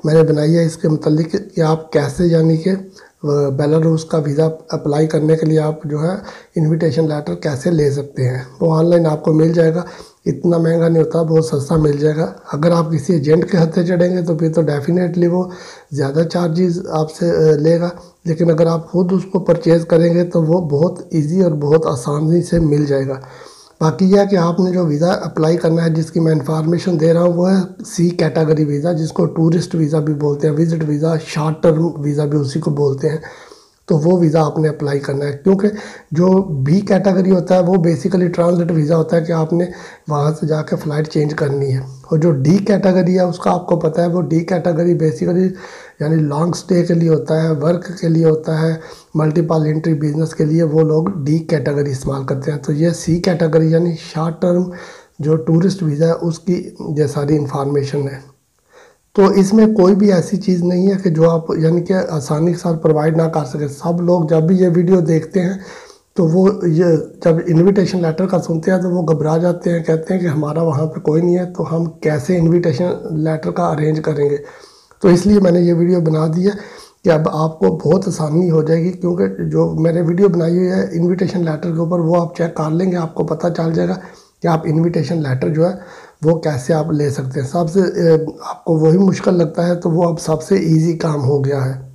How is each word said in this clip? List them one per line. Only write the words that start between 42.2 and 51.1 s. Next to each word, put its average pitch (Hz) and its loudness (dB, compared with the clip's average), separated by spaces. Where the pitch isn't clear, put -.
डी 143 4
category 185 2
है 180 2
उसका 175 -4
आपको 175 0
पता 160 0
है, 175 0
वो 175 -2
डी 160 0
category 170 0
basically 170 0
यानी 156 0
long 156 0
stay 175 0
के 170 0
लिए 165 2
होता 156 2
है, 160 0
work 170 -2
के 170 -2
लिए 165 2
होता 156 2
है, 160 -2
multiple 156 0
entry 156 0
business 151 -4
के 160 0
लिए 160 2
वो 156 2
लोग 160 0